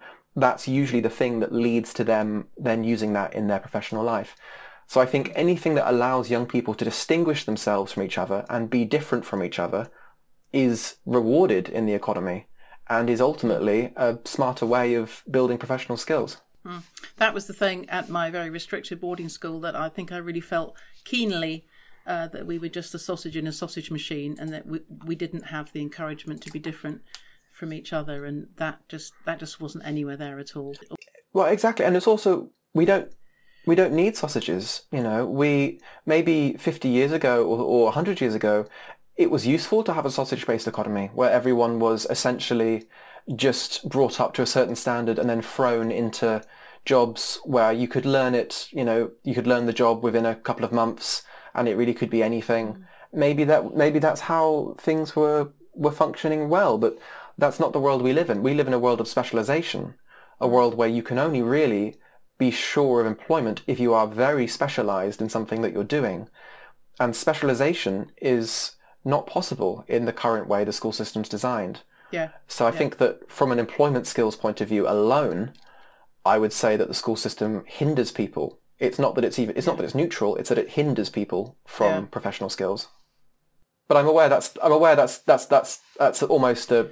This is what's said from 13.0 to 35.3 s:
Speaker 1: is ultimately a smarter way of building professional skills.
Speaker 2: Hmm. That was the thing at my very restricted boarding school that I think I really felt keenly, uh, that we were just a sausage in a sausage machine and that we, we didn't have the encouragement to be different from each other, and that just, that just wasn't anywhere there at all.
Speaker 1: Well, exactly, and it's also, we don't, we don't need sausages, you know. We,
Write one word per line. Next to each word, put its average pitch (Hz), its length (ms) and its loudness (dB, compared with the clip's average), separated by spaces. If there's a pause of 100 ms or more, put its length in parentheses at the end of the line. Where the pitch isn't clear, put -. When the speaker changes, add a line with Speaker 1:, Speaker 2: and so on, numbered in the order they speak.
Speaker 1:
is 120 140 2
ultimately 117 720 0
a 120 280 0
smarter 127 420 -2
way 123 260 2
of 113 380 -4
building 127 260 2
professional 127 400 -6
skills. - 460 -4 (200)
Speaker 2:
Hmm. 175 160 -14 (380)
That 220 160 2
was 202 140 -10
the 196 80 -14
thing 185 340 -2
at 180 220 -6
my 170 200 -2
very 170 200 -8
restricted 170 500 -10
boarding 175 300 -8
school 165 300 -10
that 165 140 -6
I 156 140 -4
think 175 240 -10
I 175 60 -8
really 170 240 -8
felt 165 340 -6 (280)
keenly, 170 600 -4 (420)
uh, 170 220 -6
that - 180 -12
we 170 120 -6
were 165 100 -8
just 170 260 -12
a 165 40 -10
sausage 165 380 -10
in 156 100 -4
a 156 60 -6
sausage 160 380 -10
machine 151 480 -8
and 156 140 -10
that 156 140 -14
we, 160 140 -10 (260)
we 165 80 -6
didn't 165 320 -8
have 151 260 -12
the 151 80 -10
encouragement 151 600 -10
to - 80 -10
be 156 80 -12
different 156 420 -10 (500)
from 160 220 -12
each 156 200 -12
other, 147 340 -6
and 147 300 -10
that 156 320 -8
just, - 260 -16 (100)
that 165 140 -6
just 156 200 -14
wasn't 156 280 -12
anywhere 147 320 -6
there 143 200 -12
at 143 160 -16
all. 139 200 -10 (580)
Speaker 1:
Well, 185 140 4
exactly, 208 400 2
and 180 100 4
it's 180 100 2
also, 214 440 4 (240)
we 160 100 6
don't, 190 260 2 (540)
we 165 100 6
don't 175 180 6
need 185 240 2
sausages, 110 720 -4
you 135 120 -2
know. 113 220 0
We, 139 560 0 (240)